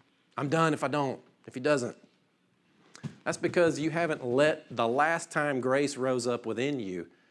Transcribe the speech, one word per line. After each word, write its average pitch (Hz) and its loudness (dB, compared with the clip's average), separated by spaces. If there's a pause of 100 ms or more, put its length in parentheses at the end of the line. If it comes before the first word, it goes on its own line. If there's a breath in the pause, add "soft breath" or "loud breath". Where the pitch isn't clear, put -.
(360)
I'm 139 -4
done 160 4
if 143 -2
I 139 2
don't, 135 -2 (260)
if - -14
he 127 -8
doesn't." 131 2 (1300 loud breath)
That's 160 -4
because 170 2
you 151 -2
haven't 156 -2
let 135 2
the 117 0
last 151 0
time 147 0
grace 135 0
rose 127 0
up 120 -2
within 127 -2
you 92 -6 (220 soft breath)